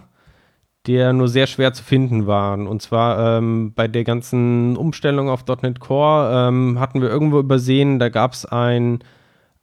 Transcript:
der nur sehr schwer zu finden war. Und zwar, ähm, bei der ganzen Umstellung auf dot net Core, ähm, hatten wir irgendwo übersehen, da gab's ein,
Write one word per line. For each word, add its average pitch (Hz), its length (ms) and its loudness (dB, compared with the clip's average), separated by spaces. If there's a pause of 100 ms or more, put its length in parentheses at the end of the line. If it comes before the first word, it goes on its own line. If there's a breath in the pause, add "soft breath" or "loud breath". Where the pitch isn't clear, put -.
(880 soft breath)
der 127 240 2
nur 127 160 2
sehr 131 200 2
schwer 131 260 -2
zu - 100 -18
finden 120 440 0
war. 101 300 0
Und 104 240 -6
zwar, 117 560 0
ähm, 113 380 -2
bei 113 140 -2
der 117 160 -2
ganzen 120 720 0
Umstellung 143 520 -2
auf 127 140 -4
dot 127 200 -4
net 127 180 -6
Core, 135 680 0
ähm, 127 320 0
hatten 131 220 -2
wir 123 80 0
irgendwo 147 300 2
übersehen, 135 600 2
da 120 80 2
gab's 113 380 -2
ein, 120 540 0 (640 soft breath)